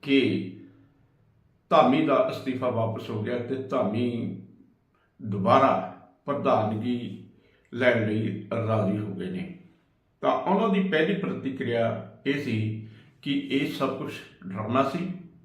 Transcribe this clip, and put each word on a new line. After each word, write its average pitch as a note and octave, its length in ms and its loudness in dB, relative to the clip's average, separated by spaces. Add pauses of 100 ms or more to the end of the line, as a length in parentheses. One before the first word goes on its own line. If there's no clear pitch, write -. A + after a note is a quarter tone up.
ਕਿ A#2+ 500 2 (1160)
ਧਾਮੀ C#3+ 360 6
ਦਾ C3 240 4
ਅਸਤੀਫਾ B2 400 -4
ਵਾਪਸ A2+ 400 -2
ਹੋ G#2+ 120 -4
ਗਿਆ B2 160 -2
ਤੇ B2 160 -4
ਧਾਮੀ A#2+ 840 -2 (840)
ਦੁਬਾਰਾ G#2+ 720 2 (300)
ਪ੍ਰਧਾਨਗੀ A#2 1000 -2 (460)
ਲੈਣ A#2+ 340 4
ਲਈ A2 440 -2
ਰਾਜ਼ੀ A2 460 0
ਹੋ G2 160 -4
ਗਏ F#2 160 -6
ਨੇ। - 280 -8 (640)
ਤਾਂ - 120 2
ਉਹਨਾਂ G#3+ 360 2
ਦੀ F#3+ 120 4
ਪਹਿਲੀ D#3 340 2
ਪ੍ਰਤੀਕਿਰਿਆ A#2 1000 -2 (140)
ਇਹ C#3+ 160 0
ਸੀ A2 460 -2 (340)
ਕਿ C#3 300 -2
ਇਹ D3 200 0
ਸਭ C3+ 260 -2
ਕੁਛ - 140 -8 (360)
ਡਰਾਮਾ A2 340 0
ਸੀ। E3+ 280 -2 (340)